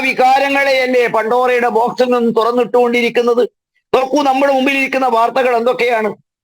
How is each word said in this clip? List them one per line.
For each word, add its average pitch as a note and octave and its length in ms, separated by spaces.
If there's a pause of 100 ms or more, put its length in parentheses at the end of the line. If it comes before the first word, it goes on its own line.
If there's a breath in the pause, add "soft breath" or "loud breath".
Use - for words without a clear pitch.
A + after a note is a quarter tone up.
വികാരങ്ങളെയല്ലേ C4 960 (140)
പണ്ടോറയുടെ A#3+ 600
ബോക്സിൽ A#3+ 380
നിന്ന് A#3 240
തുറന്നിട്ടുകൊണ്ടിരിക്കുന്നത്? A#3+ 1040 (500)
നോക്കൂ, C4 260 (100)
നമ്മുടെ C#4 280
മുമ്പിൽ C#4 240
ഇരിക്കുന്ന C4 260 (100)
വാർത്തകൾ A#3+ 420
എന്തൊക്കെയാണ്? A#3 500 (340)